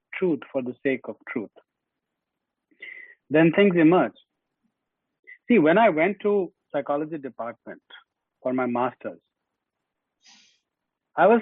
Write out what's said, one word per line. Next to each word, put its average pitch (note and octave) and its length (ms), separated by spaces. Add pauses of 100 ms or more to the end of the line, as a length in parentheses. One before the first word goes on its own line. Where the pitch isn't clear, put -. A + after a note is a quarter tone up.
(140)
truth D#3+ 260 (120)
for C3+ 100
the B2 120 (100)
sake C3+ 240
of A2 80 (120)
truth, G#2 220 (1800)
then D#3+ 220
things G3+ 240
emerge. D#3+ 400 (1300)
See, A#3+ 100
when E3 200
I A3+ 120
went E3+ 320
to G3+ 300 (200)
psychology D3+ 460
department A#2 640 (600)
for B2+ 100
my B2+ 140
master's, A#2+ 540 (2000)
I E3 100
was A3+ 160